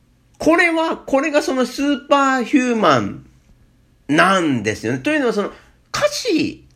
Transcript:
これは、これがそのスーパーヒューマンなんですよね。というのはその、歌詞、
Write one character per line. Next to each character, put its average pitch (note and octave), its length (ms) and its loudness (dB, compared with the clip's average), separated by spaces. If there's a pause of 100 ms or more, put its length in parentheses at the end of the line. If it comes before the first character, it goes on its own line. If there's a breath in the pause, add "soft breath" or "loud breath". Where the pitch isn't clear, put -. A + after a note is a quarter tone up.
(400)
こ D#4+ 160 4
れ F4 160 2
は、 E4 260 -2
こ C4+ 240 0
れ D#4+ 80 -4
が D4 140 2
そ D4 100 -4
の B3+ 140 0
ス C4+ 160 -6
ー C#4+ 240 -2
パ C4+ 300 2
ー B3 60 -2
ヒ C#4+ 140 0
ュ B3 160 2
ー - 20 0
マ E3+ 260 4
ン - 260 -8 (800)
な F3 320 2
ん C3+ 240 -2
で G#2 120 -2
す G#2+ 120 -8
よ B2 60 -2
ね。 C3+ 60 -4
と D4 120 -2
い D#4 60 0
う - 20 0
の C4 80 0
は G#3+ 60 -2
そ G3+ 100 -2
の、 - 80 -8 (440 loud breath)
歌 D5 120 0
詞、 E4 580 -4 (100)